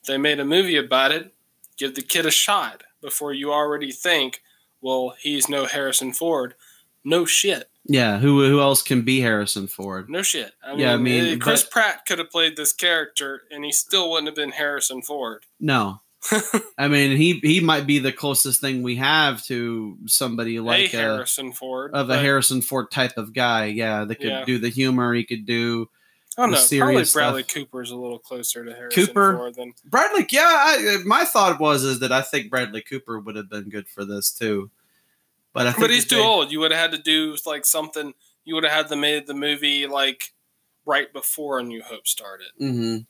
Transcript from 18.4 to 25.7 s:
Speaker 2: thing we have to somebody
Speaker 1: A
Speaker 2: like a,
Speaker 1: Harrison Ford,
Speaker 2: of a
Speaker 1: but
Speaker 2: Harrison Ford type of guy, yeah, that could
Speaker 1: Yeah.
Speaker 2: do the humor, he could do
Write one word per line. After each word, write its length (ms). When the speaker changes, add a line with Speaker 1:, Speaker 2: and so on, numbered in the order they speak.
Speaker 2:
thing 240
we 100
have 520
to 500
somebody 500
Speaker 1:
A 60
Speaker 2:
like 320
a, 20
Speaker 1:
Harrison 560
Ford, 400
Speaker 2:
of 160
a 60
Speaker 1:
but 80
Speaker 2:
Harrison 400
Ford 300
type 240
of 160
guy, 320
yeah, 400
that 160
could 80
Speaker 1:
Yeah. 160
Speaker 2:
do 140
the 100
humor, 440
he 120
could 200
do 460